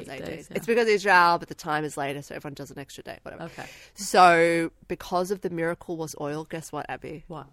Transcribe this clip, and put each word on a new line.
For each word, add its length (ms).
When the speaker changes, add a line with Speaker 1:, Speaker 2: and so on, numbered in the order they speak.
Speaker 1:
is 40
Speaker 2:
eight 60
Speaker 1:
eight 120
Speaker 2:
days, 40
Speaker 1:
days. 220
Speaker 2:
yeah. 40
Speaker 1:
It's 120
because 200
Israel, 500
but 120
the 40
time 300
is 140
later, 240
so 120
everyone 200
does 180
an 80
extra 240
day, 200
whatever. 200
Speaker 2:
Okay. 220
Speaker 1:
So, 760
because 440
of 100
the 80
miracle 480
was 240
oil, 240
guess 260
what, 180
Abby? 380
Speaker 2:
What? 260